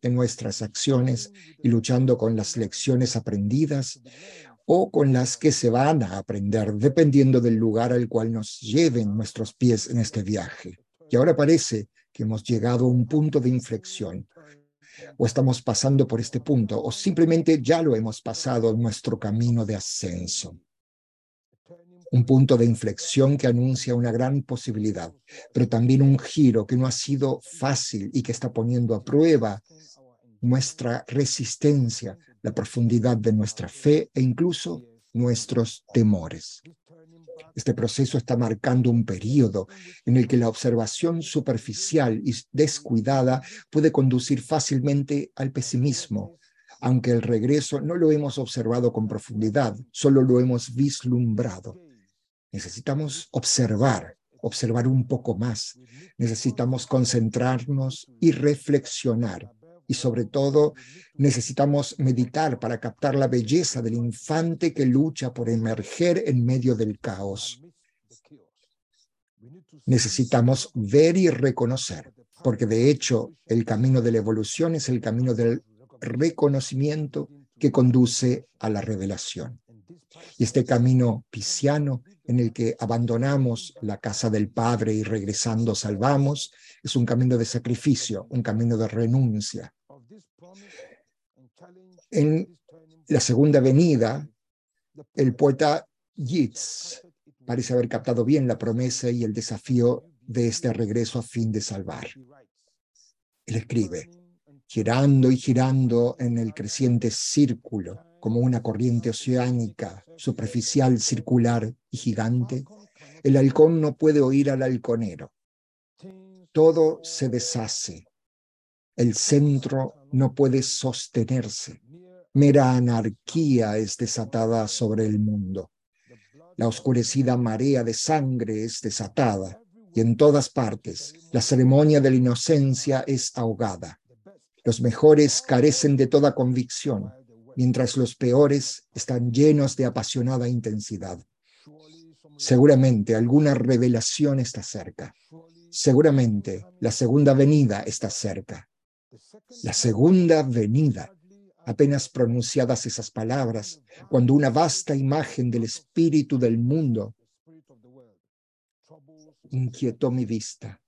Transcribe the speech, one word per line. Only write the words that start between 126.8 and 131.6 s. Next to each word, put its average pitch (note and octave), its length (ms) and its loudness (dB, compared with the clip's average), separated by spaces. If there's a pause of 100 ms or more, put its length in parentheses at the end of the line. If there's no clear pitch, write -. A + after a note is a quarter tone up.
marea B2 480 0
de A2+ 100 -4
sangre B2 680 -2
es A#2 160 -10
desatada, G2+ 800 -4 (320)
y A2+ 60 0
en A2+ 160 2
todas D3 340 4
partes - 640 -6 (160)
la B2 100 0
ceremonia C#3 600 4